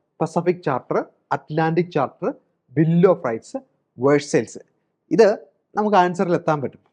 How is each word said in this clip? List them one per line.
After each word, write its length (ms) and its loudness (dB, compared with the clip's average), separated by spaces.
പസഫിക് 440 -2
ചാർട്ടർ, 400 -4
അറ്റ്ലാന്റിക് 600 -2
ചാർട്ടർ, 420 -4
bill 320 2
of 60 2
rights, 300 -8
വേഴ്സൈൽസ്. 600 0
ഇത് 260 4
നമുക്ക് 220 2
ആൻസറിൽ 360 0
എത്താൻ 280 -2
പറ്റും. 180 -10